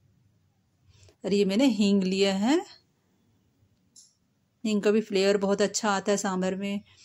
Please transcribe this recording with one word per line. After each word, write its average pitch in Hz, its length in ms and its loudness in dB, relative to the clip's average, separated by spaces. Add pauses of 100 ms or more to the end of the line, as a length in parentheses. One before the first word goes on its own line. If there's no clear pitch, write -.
(1300)
और 190 80 -2
ये 202 120 2
मैंने 202 200 2
हींग 202 380 2
लिया 190 300 0
है, 254 320 0 (2000)
हींग 208 160 -2
का 214 100 2
भी 220 100 2
फ्लेवर 196 360 0
बहुत 196 240 0
अच्छा 202 280 -2
आता 196 220 -2
है 202 60 2
सांभर 185 380 -2
में। 202 260 -6 (240)